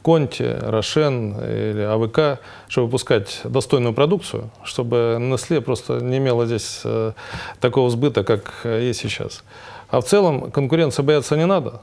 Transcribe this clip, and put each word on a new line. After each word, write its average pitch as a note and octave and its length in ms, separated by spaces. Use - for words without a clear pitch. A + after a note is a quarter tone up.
Conti, B2 680
Рошен A2+ 640
или G#2+ 480
А G#2+ 160
В A2+ 100
К, C#3+ 320
чтобы B2 180
выпускать A#2 560
достойную A#2+ 500
продукцию, C3+ 560
чтобы A#2 560
Nestlé C3 400
просто B2 400
не B2+ 200
имела A#2+ 260
здесь, A2+ 400
э, A2+ 260
такого B2 300
сбыта, A#2 340
как, - 400
э, A#2 260
есть A2 120
сейчас. - 420
А B2+ 100
в - 60
целом F#3 460
конкуренции D3 520
бояться D3 320
не D#3+ 100
надо. C3 380